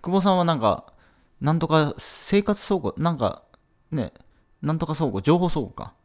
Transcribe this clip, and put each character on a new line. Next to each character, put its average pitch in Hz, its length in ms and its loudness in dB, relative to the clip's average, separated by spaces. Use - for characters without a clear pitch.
久 170 100 -4
保 190 100 4
さ 196 80 2
ん 185 80 4
は 175 80 2
な 165 80 2
ん 139 80 -2
か、 - 320 0
な 143 100 2
ん 165 80 0
と 160 80 0
か 151 300 2
生 - 460 -2
活 202 220 -4
倉 196 140 0
庫、 - 180 -4
な 170 140 0
ん 151 60 -4
か、 110 240 -2
ね、 131 220 -4
な 147 120 -2
ん 160 60 -4
と 170 60 -4
か 156 100 -4
倉 143 160 -2
庫、 98 100 -4
情 165 180 4
報 175 100 0
倉 160 140 0
庫 - 60 -8
か。 - 240 -14